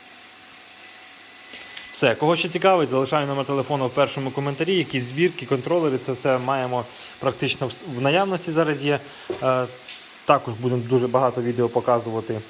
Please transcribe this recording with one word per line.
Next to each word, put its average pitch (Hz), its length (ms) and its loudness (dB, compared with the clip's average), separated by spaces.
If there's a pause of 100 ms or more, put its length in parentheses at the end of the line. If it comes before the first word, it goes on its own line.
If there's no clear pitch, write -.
(1900)
Все, 117 240 2
кого 160 200 4
ще 170 140 -2
цікавить, 175 400 4
залишаю 135 380 2
номер 139 180 -2
телефону 139 420 0
в - 20 0
першому 135 420 0
коментарі, 143 440 -2
якісь 135 280 0
збірки, 135 420 0
контролери, 139 520 0
це 135 140 -4
все 131 260 0
маємо 127 480 0 (340)
практично 131 480 -2
в, 117 40 -4 (260)
в 123 40 -4
наявності 175 500 2
зараз 156 300 2
є. 143 180 2 (440)
Е, 127 220 2 (600)
також 131 280 2
будемо 123 360 0
дуже 123 180 4
багато 123 340 2
відео 117 280 0
показувати 113 800 0